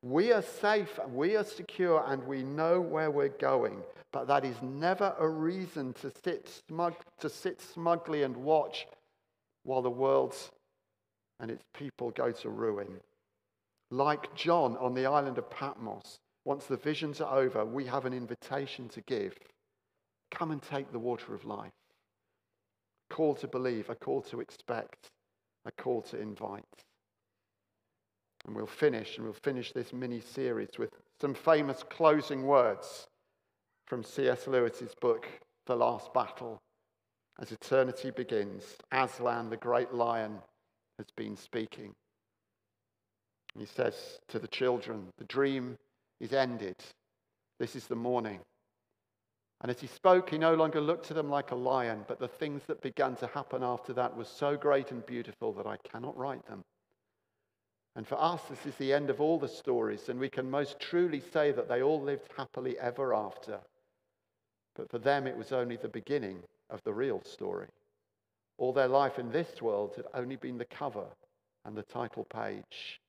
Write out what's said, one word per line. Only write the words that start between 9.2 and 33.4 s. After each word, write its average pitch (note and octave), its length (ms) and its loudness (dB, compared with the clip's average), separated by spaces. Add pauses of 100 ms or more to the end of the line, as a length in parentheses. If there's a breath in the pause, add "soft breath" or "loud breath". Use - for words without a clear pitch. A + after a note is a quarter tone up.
while C3 180 2
the B2 80 2
world C3 440 4 (1040)
and A2+ 100 -8
its - 120 -8 (120)
people B2 360 -6
go B2 220 0
to A#2 160 -8
ruin. G2+ 540 -2 (880)
Like D3 440 -2
John D#3 440 4
on B2+ 160 0
the B2+ 100 0
island C3+ 320 2
of B2 140 -6
Patmos, A2 680 -8 (280)
once C#3 180 0
the C3 140 -2
visions D3+ 420 -2
are C3+ 160 2
over, B2 300 4
we B2+ 180 -4
have B2+ 220 -2
an B2+ 80 -2
invitation B2+ 760 -6
to A2+ 120 -14
give. G2+ 360 -2 (920)
Come D#3+ 220 -4
and C#3+ 100 -6
take C#3 280 -6
the B2 80 -6
water A2+ 360 -4
of G2+ 100 -12
life. G#2+ 300 -10 (1400)
Call D3+ 240 2
to C#3+ 120 -8
believe, B2+ 440 -2
a A2+ 40 -4
call C3+ 280 -2
to - 180 -10
expect, - 720 -10 (560)
a G#2 60 -12
call B2 280 -2
to - 180 -10
invite. G#2 680 -10 (1600)
And G#2+ 100 -8
we'll G#2+ 100 -6
finish, A#2+ 520 0
and A2+ 80 -6
we'll G#2+ 80 -8
finish B2+ 380 -4
this A#2+ 200 -6
mini-series A#2+ 880 -4
with A2 160 -4 (260)
some C#3 140 0
famous D3 480 4
closing D3+ 640 4
words B2 600 4 (800)